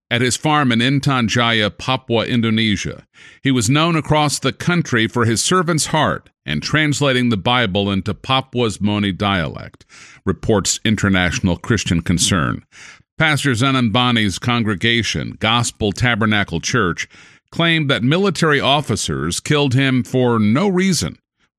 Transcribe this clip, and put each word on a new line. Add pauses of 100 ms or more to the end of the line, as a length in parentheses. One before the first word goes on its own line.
(120)
at
his
farm
in
Intan
Jaya,
Papua,
Indonesia. (340)
He
was
known
across
the
country
for
his
servant's
heart (160)
and
translating
the
Bible
into
Papua's
Moni
dialect, (360)
reports
International
Christian
Concern. (540)
Pastor
Zenembani's
congregation,
Gospel
Tabernacle
Church, (400)
claimed
that
military
officers
killed
him
for
no
reason. (420)